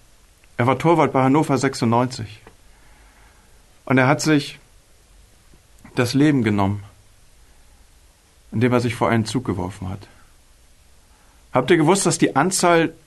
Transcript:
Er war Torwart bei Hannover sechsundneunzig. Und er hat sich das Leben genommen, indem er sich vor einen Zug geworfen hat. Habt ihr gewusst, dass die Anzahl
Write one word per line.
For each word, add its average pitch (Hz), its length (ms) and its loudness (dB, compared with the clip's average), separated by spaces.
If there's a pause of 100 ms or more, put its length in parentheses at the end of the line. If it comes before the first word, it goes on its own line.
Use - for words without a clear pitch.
(560)
Er 120 120 0
war 131 100 2
Torwart 156 340 2
bei 135 100 2
Hannover 143 360 2
sechsundneunzig. 123 840 -2 (1400)
Und 127 120 2
er 131 80 4
hat 139 140 0
sich 151 400 0 (1400)
das 123 180 -2
Leben 139 300 2
genommen, 101 400 -2 (1700)
indem 117 200 0
er 123 80 4
sich 117 140 -2
vor 113 140 -2
einen 113 160 0
Zug 123 200 -6
geworfen 95 440 -6
hat. 95 100 -10 (1500)
Habt 131 180 -2
ihr 175 60 6
gewusst, 165 280 2
dass 160 140 0
die - 160 0
Anzahl 165 580 0 (140)